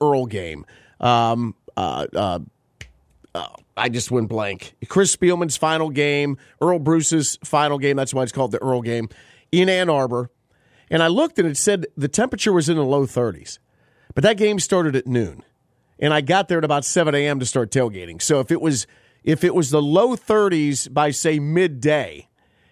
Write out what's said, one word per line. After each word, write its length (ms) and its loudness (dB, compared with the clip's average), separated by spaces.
Earl 240 2
game. 400 -10
Um, 540 2
uh, 380 -4
uh, 240 -2
uh, 120 -10
I 120 0
just 200 -4
went 200 0
blank. 440 -6
Chris 280 2
Spielman's 420 0
final 340 0
game, 460 0
Earl 200 2
Bruce's 640 0
final 340 0
game, 200 0
that's 180 -4
why 80 -2
it's 80 -4
called 200 -2
the 120 -2
Earl 180 0
game, 280 -4
in 180 4
Ann 220 2
Arbor. 400 -2
And 140 2
I 40 4
looked 300 0
and 100 4
it 80 -4
said 300 0
the 120 -2
temperature 440 0
was 160 2
in 100 2
the 60 2
low 220 2
thirties. 540 -4
But 80 2
that 140 4
game 220 2
started 360 0
at 100 -2
noon. 380 -4
And 160 2
I 60 2
got 260 0
there 100 0
at 60 0
about 200 0
seven 300 0
A 140 0
M 140 -2
to 40 -4
start 240 -2
tailgating. 500 -4
So 200 2
if 100 -2
it 100 0
was, 280 -2
if 200 0
it 100 2
was 160 0
the 140 2
low 320 4
thirties 720 0
by, 240 0
say, 260 0
midday, 880 -2